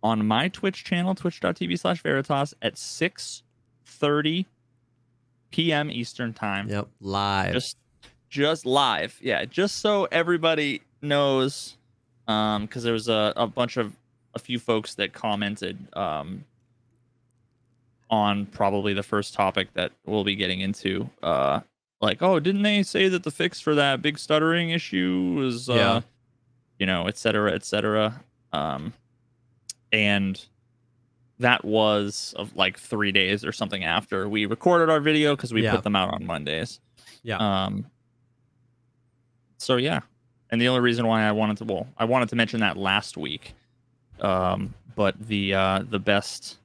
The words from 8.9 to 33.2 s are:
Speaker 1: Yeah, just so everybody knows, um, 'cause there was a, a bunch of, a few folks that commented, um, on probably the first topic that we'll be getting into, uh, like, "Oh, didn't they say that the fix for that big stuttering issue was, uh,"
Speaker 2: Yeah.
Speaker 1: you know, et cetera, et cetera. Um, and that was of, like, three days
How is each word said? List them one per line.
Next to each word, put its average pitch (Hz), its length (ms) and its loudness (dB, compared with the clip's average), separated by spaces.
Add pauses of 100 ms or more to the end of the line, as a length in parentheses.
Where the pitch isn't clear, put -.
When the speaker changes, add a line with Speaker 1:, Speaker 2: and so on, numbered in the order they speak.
Speaker 1:
Yeah, 95 240 0
just 185 340 -2
so 208 340 2
everybody 160 720 0 (200)
knows, 139 760 0 (520)
um, 107 400 0
'cause 123 160 -10
there 117 80 0
was 110 160 -4
a, 107 280 2
a 120 120 2
bunch 120 280 -4
of, 110 160 -2 (420)
a 117 40 -6
few 123 220 -6
folks 110 360 -2
that 104 160 -4
commented, 101 680 -4 (180)
um, 82 480 -6 (1700)
on 101 360 2
probably 101 480 0
the 98 80 -2
first 101 320 -2
topic 95 400 0
that 90 160 -2 (160)
we'll 101 180 0
be 98 120 0
getting 92 240 -2
into, 98 500 -4 (140)
uh, 69 360 2 (400)
like, 107 220 0
"Oh, 180 160 4
didn't 196 240 0
they 208 220 2
say 190 240 2
that 185 160 0
the 156 80 -2
fix - 280 -4
for 151 140 2
that 143 260 2
big 151 180 -2
stuttering 165 520 2
issue 92 680 0
was, 127 320 -2
uh," 123 60 2
Speaker 2:
Yeah. 113 260 4 (800)
Speaker 1:
you 98 80 0
know, 90 220 0
et 110 100 -6
cetera, 107 340 2
et 95 120 -4
cetera. 107 580 0 (300)
Um, 76 400 -4 (1000)
and 101 500 0 (960)
that 123 260 2
was 107 720 0
of, - 200 -10
like, 95 220 0
three 104 340 -2
days 98 320 4